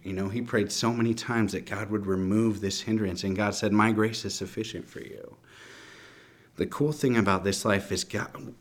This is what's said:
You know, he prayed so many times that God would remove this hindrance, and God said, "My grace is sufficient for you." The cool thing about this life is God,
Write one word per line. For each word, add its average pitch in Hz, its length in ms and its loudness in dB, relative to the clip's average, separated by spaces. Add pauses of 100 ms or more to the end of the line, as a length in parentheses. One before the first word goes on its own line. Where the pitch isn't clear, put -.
You 95 100 -6
know, 95 160 -2
he 113 120 -4
prayed 104 300 0
so 117 220 0
many 117 200 2
times 110 400 0
that 90 120 -6
God 101 240 -6
would 101 160 0
remove 95 540 2
this 98 220 -2
hindrance, 107 420 0
and 95 120 0
God 101 200 0
said, 104 160 0
"My 104 200 6
grace 110 340 0
is 98 80 -6
sufficient - 540 -8
for - 140 -16
you." - 360 -16 (1200)
The 90 100 0
cool 147 240 0
thing 131 260 2
about 95 260 4
this 98 220 0
life 101 260 2
is 92 120 0
God, - 580 -8